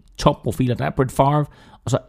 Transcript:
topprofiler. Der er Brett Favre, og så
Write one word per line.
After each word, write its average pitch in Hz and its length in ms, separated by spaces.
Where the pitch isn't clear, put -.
topprofiler. 127 560
Der 127 100
er 147 60
Brett 131 220
Favre, 143 320
og 110 60
så 127 80